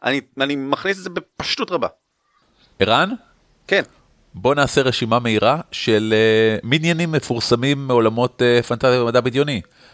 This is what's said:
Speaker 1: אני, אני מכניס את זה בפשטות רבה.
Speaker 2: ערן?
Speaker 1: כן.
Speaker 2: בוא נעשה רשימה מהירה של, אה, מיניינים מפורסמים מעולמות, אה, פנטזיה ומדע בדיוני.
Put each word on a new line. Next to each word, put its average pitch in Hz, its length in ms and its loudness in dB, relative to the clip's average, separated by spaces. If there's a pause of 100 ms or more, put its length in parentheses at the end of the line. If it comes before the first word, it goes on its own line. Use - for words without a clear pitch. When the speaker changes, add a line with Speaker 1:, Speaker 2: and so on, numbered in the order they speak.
Speaker 1:
אני, 131 160 0 (200)
אני 143 160 -2
מכניס 147 420 -4
את 185 40 -18
זה 185 80 -10
בפשטות 170 600 -8
רבה. 131 180 -2 (920)
Speaker 2:
ערן? 120 320 2 (560)
Speaker 1:
כן. 190 160 0 (520)
Speaker 2:
בוא 117 200 0
נעשה 143 280 2
רשימה 120 360 0
מהירה 117 420 2 (120)
של, 110 440 0
אה, 110 460 4
מיניינים 160 500 0
מפורסמים 135 720 -2
מעולמות, 120 560 0
אה, 120 200 4
פנטזיה 123 400 0
ומדע 117 180 2
בדיוני. 127 400 -2 (340)